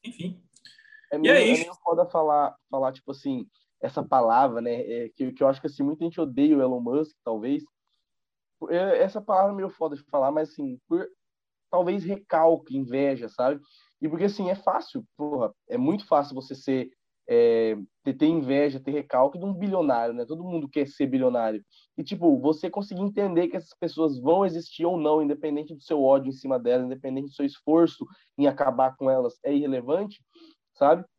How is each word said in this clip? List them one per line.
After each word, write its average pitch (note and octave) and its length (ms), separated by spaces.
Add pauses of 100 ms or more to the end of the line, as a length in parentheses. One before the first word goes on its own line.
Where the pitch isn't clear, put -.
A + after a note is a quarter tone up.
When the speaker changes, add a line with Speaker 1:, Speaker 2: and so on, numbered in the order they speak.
Speaker 1:
Enfim. F3+ 360 (720)
Speaker 2:
É - 40
Speaker 1:
E - 40
Speaker 2:
meio, E3 140
Speaker 1:
é C4 80
Speaker 2:
é G#3+ 40
Speaker 1:
isso. A#3+ 160
Speaker 2:
meio F3 140
foda E3+ 300
falar, D3+ 500 (120)
falar, C3+ 240
tipo C#3 200
assim, C3+ 340 (340)
essa C3+ 220
palavra, A#2+ 580
né, A#2+ 200
é, A#2 340
que, B2+ 160
que B2+ 140
eu - 20
acho C3+ 140
que, D#3 80
assim, C#3+ 160
muita D3+ 200
gente E3+ 160
odeia D3 360
o C3+ 60
Elon B2+ 180
Musk, C3+ 420
talvez. A#2+ 400 (1080)
É, F3 320
essa G3 180
palavra G3 320
é G3 40
meio F#3+ 120
foda D#3 260
de C3+ 100
falar, C#3 280
mas, D#3 180
assim, C3 280 (100)
por, F4+ 180 (640)
talvez F3+ 320
recalque, E3 760
inveja, C3 520
sabe? C#3 320 (400)
E D#3 80
porque, E3 160
assim, G3+ 240
é F#3+ 60
fácil, - 500 (140)
porra, C#3 340 (160)
é A#2+ 80
muito D#3+ 300
fácil C#3+ 280
você C3 200
ser, C3 340 (400)
é, A#2 480 (260)
ter, C3+ 120
ter D3+ 120
inveja, C#3+ 540
ter C#3 120
recalque C#3+ 460
de F3 60
um G3 80
bilionário, D#3 640
né? A#2+ 100
Todo D#3+ 200
mundo E3+ 220
quer C#3+ 220
ser C#3+ 180
bilionário. B2 560 (360)
E, - 40
tipo, E3 380
você D#3 300
conseguir G3 320
entender G3+ 460
que F3 80
essas - 220
pessoas D#3+ 400
vão E3+ 280
existir E3+ 400
ou F3+ 100
não, D#3 260
independente D3 520
do C#3+ 80
seu D3+ 200
ódio C3+ 280
em - 20
cima C3+ 260
delas, B2 280
independente C3 420
do C#3 60
seu C#3+ 100
esforço D#3+ 640 (320)
em C#3+ 80
acabar C3 500
com C3+ 140
elas, B2+ 340
é C#3 100
irrelevante, C#3+ 680 (520)
sabe? D#3+ 300 (140)